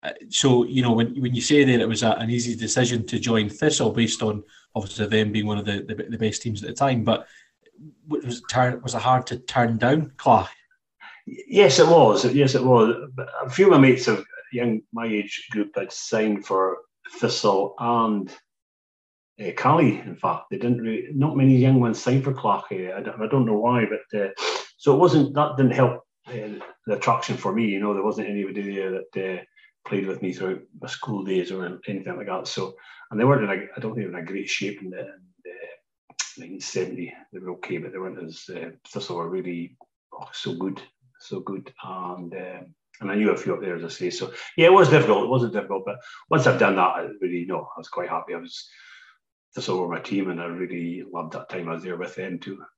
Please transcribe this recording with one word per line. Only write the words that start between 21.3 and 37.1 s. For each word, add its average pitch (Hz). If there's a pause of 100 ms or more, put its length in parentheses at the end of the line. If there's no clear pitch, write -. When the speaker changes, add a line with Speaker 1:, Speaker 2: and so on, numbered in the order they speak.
Speaker 2:
many 135
young 131
ones 117
signed 131
for 139
Clach. 98
Uh, 92
I 98
don't, 107
I 110
don't 127
know 107
why, 117
but, 104
uh, 98 (480)
so 139
it 139
wasn't, 151
that 147
didn't 131
help, 123 (240)
uh, 107 (260)
the 104
attraction -
for 98
me. 113
You 98
know, 104
there 98
wasn't 104
anybody 101
there 95
that, 95
uh, 87 (440)
played 95
with 95
me 92
throughout 92 (200)
my -
school 98
days 95
or 92
anything 95
like 101
that. 92
So, - (360)
and 104
they 117
weren't 127
in 98
a, 95 (140)
I -
don't 110
think 104
they 90
were 90
in 85
a 87
great 98
shape 98
in 92
the, 92
in 98 (240)
the - (880)
nineteen -
seventy. - (200)